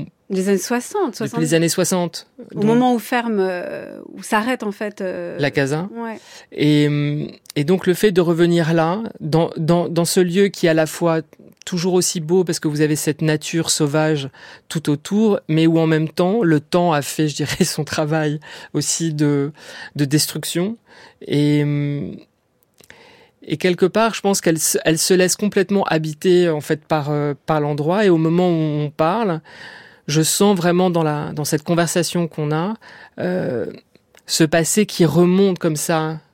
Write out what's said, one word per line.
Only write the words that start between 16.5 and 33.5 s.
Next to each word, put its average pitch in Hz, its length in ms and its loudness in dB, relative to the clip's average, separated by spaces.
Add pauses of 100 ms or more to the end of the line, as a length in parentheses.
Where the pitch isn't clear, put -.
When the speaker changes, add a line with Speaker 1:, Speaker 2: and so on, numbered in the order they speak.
Speaker 2:
temps 175 340 0
a 147 100 0
fait, 156 260 -2
je 147 80 -6
dirais, 156 280 0
<laughs> - 0 -
son 151 200 -4
travail 151 560 -2 (320)
aussi 156 400 -2
de, 147 400 0 (420)
de 143 100 0
destruction. 160 760 -2 (480)
Et, 147 360 2
hum, 143 540 -4 (1300)
et - 140 -6
quelque 180 300 0
part, 214 280 2
je - 60 -8
pense 196 200 0
qu'elle 165 180 2
se, - 260 -2
elle 160 140 2
se - 160 2
laisse 180 220 2
complètement 202 480 0
habiter, 170 640 2
en 151 120 0
fait, 151 240 -4
par, 151 260 -2
euh, 147 240 -2 (120)
par 156 140 2
l'endroit. 147 440 0
Et 196 60 6
au 170 60 6
moment 165 320 2
où 156 360 0
on 147 100 -6
parle, 175 460 0 (680)
je 156 140 2
sens 202 340 2
vraiment 175 340 2
dans 170 120 0
la, 147 300 -2
dans 151 120 -6
cette 151 180 -2
conversation 170 640 0
qu'on 151 260 -4
a, 170 220 -2 (440)
euh, 170 480 -4 (600)